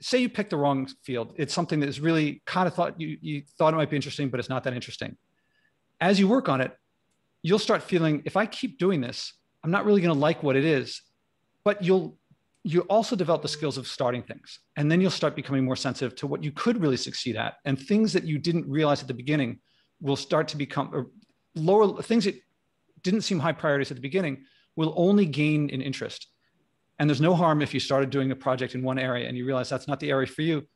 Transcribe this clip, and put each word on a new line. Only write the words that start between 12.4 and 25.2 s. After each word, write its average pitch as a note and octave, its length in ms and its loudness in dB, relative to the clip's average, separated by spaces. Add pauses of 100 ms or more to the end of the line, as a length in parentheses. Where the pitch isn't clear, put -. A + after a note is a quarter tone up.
you E3+ 180 0
also G#3+ 340 2
develop E3 260 2
the D3+ 60 -6
skills C#3+ 300 -4
of C3 100 -10
starting B2 360 -2
things. - 360 -18 (160)
And D3 160 2
then F3 80 4
you'll F#3+ 120 4
start D3 240 0
becoming C3+ 280 -2
more B2+ 140 0
sensitive B2+ 380 -4
to - 120 -6
what C#3+ 160 -4
you D3 80 -4
could A3+ 300 0
really C#3 160 2
succeed - 400 -6
at A2+ 260 -4
and C3+ 160 0
things G#3+ 340 2
that F#3 120 0
you D3+ 120 -2
didn't D#3+ 320 0
realize D3 320 2
at C3+ 60 -14
the B2+ 60 -6
beginning B2 460 -2 (420)
will C#3 160 0
start D#3 320 0
to - 80 -8
become, C#3+ 360 -4
or C3+ 140 -4 (480)
lower, F#3 460 4
things A3+ 240 2
that G3+ 100 -2 (680)
didn't F#3+ 180 0
seem F#3+ 180 -2
high D#3+ 140 2
priorities C#3+ 380 0
at D3 40 -10
the B2 60 -14
beginning C#3 420 -2 (320)
will D#3+ 220 0
only G3 280 6